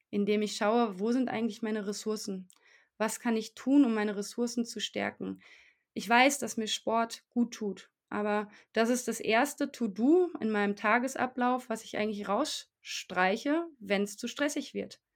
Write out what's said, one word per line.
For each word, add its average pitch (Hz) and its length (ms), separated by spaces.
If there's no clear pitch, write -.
indem 208 320
ich 208 140
schaue, 214 420
wo 220 120
sind 254 160
eigentlich 220 360
meine 214 240
Ressourcen? 208 600
Was 214 200
kann 233 160
ich 220 200
tun, 277 280
um 226 120
meine 208 200
Ressourcen 240 480
zu 233 160
stärken? 185 640
Ich - 120
weiß, 254 300
dass - 200
mir 220 100
Sport 226 640
gut 240 260
tut, 202 340
aber 208 380
das 226 180
ist 247 160
das 233 120
erste 277 520
To-Do 254 580
in 220 120
meinem 202 240
Tagesablauf, 247 920
was 226 140
ich - 140
eigentlich 208 320
rausstreiche, 262 1400
wenn's 202 380
zu 240 100
stressig 285 480
wird. 196 260